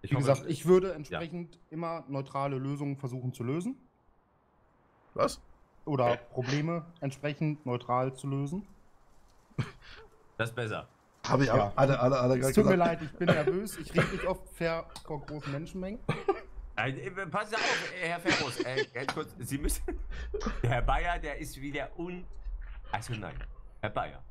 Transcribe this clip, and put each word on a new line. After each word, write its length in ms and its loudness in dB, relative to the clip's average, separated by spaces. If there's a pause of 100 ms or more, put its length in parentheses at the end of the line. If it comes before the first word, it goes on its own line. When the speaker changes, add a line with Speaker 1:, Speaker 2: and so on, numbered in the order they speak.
Speaker 1:
Ich 100 -4
Speaker 2:
Wie 40 4
Speaker 1:
hoffe, 120 4
Speaker 2:
gesagt, 220 4
ich 160 -4
würde 240 8
Speaker 1:
ja. 60 -4
Speaker 2:
entsprechend 640 -6 (100)
immer 400 -4
neutrale 480 -2
Lösungen 400 -2
versuchen 380 -4
zu 100 -6
lösen. 320 -2 (1400)
Speaker 3:
Was? 300 0 (420)
Speaker 2:
Oder 320 4
Probleme 720 -2 (140)
entsprechend 680 -2
neutral 480 0
zu 120 -10
lösen. 400 -4 (1700)
Speaker 1:
Das 100 0
ist 80 -8
besser. 320 -4 (400)
Speaker 3:
Hab 120 4
ich 60 6
Speaker 2:
Ja. 300 4
Speaker 3:
alle, 240 6
alle, 180 6
alle 180 6
Speaker 2:
Es 100 2
Speaker 3:
grad 80 0
Speaker 2:
tut 100 10
mir 80 8
Speaker 3:
gesagt. 280 6
Speaker 2:
leid, 20 -6
ich 140 -8
bin 100 2
nervös, 520 2
ich 140 -8
rede 140 6
nicht 180 -4
oft 240 -2
fair 380 -2 (180)
vor 160 -6
großen 320 -6
Menschenmengen. 480 -6 (720)
Speaker 1:
Nein, 240 0
äh, 120 -8 (160)
passen 240 -2
Sie 60 -2
auf, 360 0
äh, 160 -4
Herr 100 -2
Ferros, 420 0
äh, 320 0
ganz 220 -4
kurz, 240 -4
Sie 200 -4
müssen, 240 0 (440)
<laughs> 360 -4
der 80 4
Herr 120 2
Bayer, 360 2
der 200 -6
ist 220 -10
wieder 360 -6
un-, 280 -8 (680)
also 240 -4
nein, 220 -6 (460)
Herr 80 -2
Bayer. 400 -4